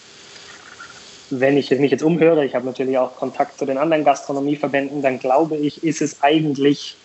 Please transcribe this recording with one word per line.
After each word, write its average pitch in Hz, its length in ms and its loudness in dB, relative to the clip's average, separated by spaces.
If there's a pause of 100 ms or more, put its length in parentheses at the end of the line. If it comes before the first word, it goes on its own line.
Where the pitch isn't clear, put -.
(1300)
Wenn 139 260 2
ich 131 140 0
mich 135 220 2
jetzt 156 100 0
umhöre, 160 420 4
ich 127 120 -4
habe 123 100 -4
natürlich 131 320 -2
auch 127 160 -2
Kontakt - 440 -6
zu 143 60 -6
den 135 140 -2
anderen 156 240 0
Gastronomieverbänden, 139 1000 -2
dann 127 180 0
glaube 151 360 0
ich, 147 280 -4
ist 160 180 -2
es - 180 -6
eigentlich 143 840 0